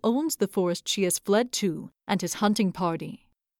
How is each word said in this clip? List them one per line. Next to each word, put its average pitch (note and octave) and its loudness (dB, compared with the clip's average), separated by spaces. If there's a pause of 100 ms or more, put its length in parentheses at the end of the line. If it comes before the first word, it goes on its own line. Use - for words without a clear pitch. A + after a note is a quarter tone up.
owns C#4 0
the G3+ 0
forest F3 -2
she - 0
has F3+ 0
fled A3+ 2
to - -4 (160)
and G3 0
his E3+ -4
hunting G#3 2
party. E3 -6 (320)